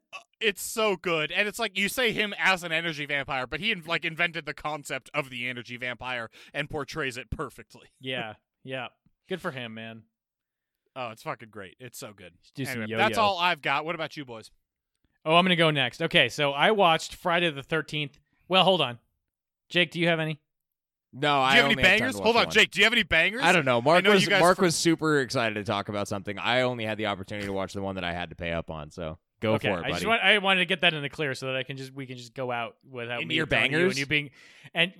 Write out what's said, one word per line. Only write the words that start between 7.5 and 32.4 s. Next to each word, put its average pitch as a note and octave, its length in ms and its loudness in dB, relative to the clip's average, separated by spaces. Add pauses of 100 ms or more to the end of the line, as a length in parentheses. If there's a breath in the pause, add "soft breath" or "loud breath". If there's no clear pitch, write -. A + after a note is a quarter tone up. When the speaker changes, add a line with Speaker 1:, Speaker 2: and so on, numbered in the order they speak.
Speaker 2:
Yeah. B2 340 -8 (300)
Yeah. C3 240 -10 (400)
Good F#3 120 -8
for E3+ 120 -8
him, A#2+ 220 -10
man. A2+ 280 -14 (920)
Speaker 1:
Oh, B2 140 -8
it's A2 120 -16
fucking A#2+ 280 -10
great. G2 280 -16
It's B2 200 -18
so A2 140 -14
good. F#2 200 -20 (100)
Speaker 2:
Just - 140 -20
do C3+ 80 -6
some A2 80 -6 (100)
Speaker 1:
Anyway, G#2+ 80 -6
Speaker 2:
yo-yo. A2 80 -2
Speaker 1:
that's G#3+ 180 2
all G3+ 220 2
I've E3+ 240 0
got. D3+ 220 0
What E3+ 100 -4
about D#3+ 220 -8
you D3 80 -10
boys? A2+ 260 -14 (760)
Speaker 2:
Oh, D#3+ 120 4
I'm F3 80 8
gonna F3+ 100 2
go D#3+ 160 4
next. C3+ 320 -2
Okay, D#3+ 260 4
so C#3+ 220 0
I D3+ 220 4
watched F3 420 4
Friday F3 360 0
the C#3 120 -6
thirteenth. D3+ 560 -6 (300)
Well, F3+ 160 4
hold F3+ 160 4
on. A#2+ 180 -4 (680)
Jake, E3+ 240 0
do E3 80 -6
you E3+ 80 2
have E3 100 2
any? D#3 220 -6 (720)
Speaker 3:
No, C#3 160 -2
Speaker 1:
Do D3 40 4
Speaker 3:
I C3+ 180 4
Speaker 1:
you C3+ 120 6
have - 80 2
Speaker 3:
only - 40 2
Speaker 1:
any C3+ 80 0
Speaker 3:
had F#3 60 6
time G3 100 6
to - 40 0
Speaker 1:
bangers? C4 140 -2
Speaker 3:
watch G3 80 -4
Speaker 1:
Hold A3+ 120 4
on, G#3 100 4
Speaker 3:
one. E3 60 -6
Speaker 1:
Jake. G3+ 180 6
Do D#3 100 -4
you G3+ 40 6
have A3 80 4
any A#3 100 4
bangers? F3+ 400 2
Speaker 3:
I E3+ 100 6
don't E3+ 120 4
know. B2 140 4
Speaker 1:
I A#2 40 2
Speaker 3:
Mark E3+ 220 6
Speaker 1:
know G3+ 80 6
Speaker 3:
was, F#3+ 100 6
Speaker 1:
you D3 80 2
guys G3 100 4
Speaker 3:
Mark F3 180 6
Speaker 1:
fr- F#3+ 60 2
Speaker 3:
was E3 120 2
super D#3 440 2
excited A#2 340 0
to G#2 100 -4
talk G2+ 240 -2
about G#2 200 -4
something. G2+ 300 -6
I A#2 240 2
only B2 220 -2
had G#2+ 140 -4
the G#2+ 80 -2
opportunity G2+ 400 -4
to G2+ 60 -4
watch F#2+ 200 -4
the G2 100 -8
one F#2+ 140 -4
that F2+ 80 -4
I F2 80 -2
had F2 180 -6
to D#2 60 -16
pay E2+ 160 -4
up E2 180 -4
on, D#2 200 -10
so. D#2+ 280 -10 (220)
Go A2 140 0
Speaker 2:
Okay, - 140 -2
Speaker 3:
for - 100 0
it, E2 60 -8
Speaker 2:
I B2+ 40 -6
just E3+ 120 -2
Speaker 3:
buddy. - 60 -4
Speaker 2:
want, A3 160 0
I G3+ 160 4
wanted F#3+ 220 2
to F3 60 0
get F3+ 160 -2
that E3+ 100 4
in D#3 80 -6
the C#3 80 -6
clear C#3 260 -4
so C3 120 -8
that C3 100 -4
I C3 60 -2
can C3+ 160 -12
just, C3+ 160 -14
we C#3 120 -12
can B2+ 120 -14
just A#2+ 160 -18
go B2+ 180 -6